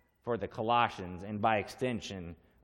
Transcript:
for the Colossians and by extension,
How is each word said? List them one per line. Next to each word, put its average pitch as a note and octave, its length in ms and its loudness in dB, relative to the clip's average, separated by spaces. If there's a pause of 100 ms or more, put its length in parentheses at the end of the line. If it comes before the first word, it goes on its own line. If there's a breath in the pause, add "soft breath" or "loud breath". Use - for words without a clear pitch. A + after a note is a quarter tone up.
(220 soft breath)
for A#2+ 160 -2
the G2 80 -6
Colossians G#2+ 800 0
and G#2 180 -4
by A2 160 6
extension, G2 800 -4 (280 soft breath)